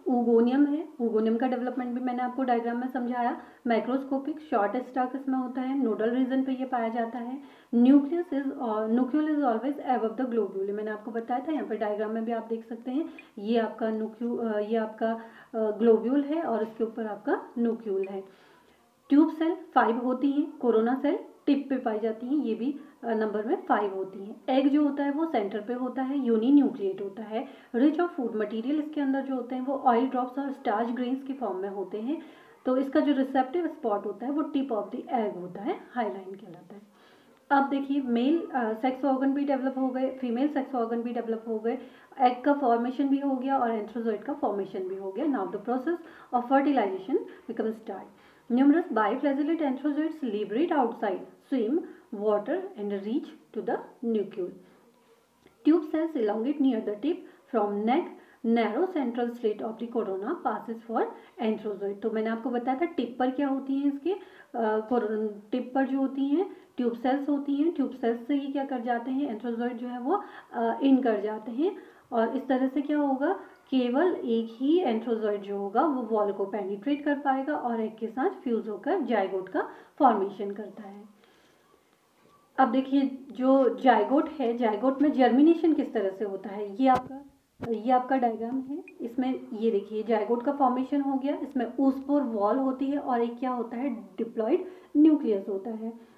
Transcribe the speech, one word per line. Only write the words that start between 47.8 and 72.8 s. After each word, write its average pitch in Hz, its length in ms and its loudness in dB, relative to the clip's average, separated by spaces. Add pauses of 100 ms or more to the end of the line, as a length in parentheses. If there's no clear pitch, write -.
Numerous 285 360 6
biflagellate 277 720 0
anthrozoids 294 640 -2
liberate 214 480 0
outside, 226 480 0 (320)
swim 262 280 2 (360)
water 214 460 0 (200)
and 202 100 -4
reach 208 360 -2 (300)
to 185 80 -6
the 233 120 0 (280)
nucleus। 202 460 -2 (1160)
Tube 320 240 6
cells 320 260 0
elongate 226 440 0
near 233 240 4
the 208 160 -2
tip 320 140 2 (400)
from 208 300 2
neck, 285 180 4 (420)
narrow 233 420 2 (100)
central 240 340 -2 (100)
slit 208 180 0
of 226 220 -6
the 226 140 -6
corona 196 360 -2 (160)
passes 226 320 -4 (120)
for - 140 0 (360)
anthrozoid। 202 600 -2
तो 226 100 -2
मैंने 220 180 -2
आपको 226 200 -4
बताया 240 320 -2
था 349 40 2
टिप - 340 -2
पर 262 120 2
क्या 285 160 0
होती 269 260 -2
हैं 277 200 2
इसके, 339 200 -2
अ, 403 80 -6 (340)
कोरोन-, 220 960 0
टिप 247 240 -2
पर 269 100 4
जो 269 140 0
होती 269 280 0
हैं 339 360 0 (140)
tube 240 160 0
cells 277 360 0
होती 277 260 0
हैं, 330 180 2
tube 262 180 -2
cells 233 360 -2
से 285 80 2
ही 277 160 -2
क्या 277 140 -2
कर 269 140 -4
जाते 233 320 -2
हैं, 277 180 0
enterozoid 240 480 -4
जो 247 100 -8
है 247 120 -8
वो, 349 240 0 (300)
अ, 226 300 0
इन 262 180 8
कर 220 200 2
जाते 220 300 -6
हैं। 320 240 0 (360)
और 233 260 2
इस - 100 -6
तरह 262 200 2
से 285 140 -2